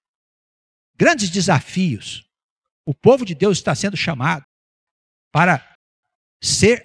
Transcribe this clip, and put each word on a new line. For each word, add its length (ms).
Grandes 340
desafios. 1000
O 120
povo 280
de 120
Deus 240
está 160
sendo 200
chamado 480
para 440
ser 440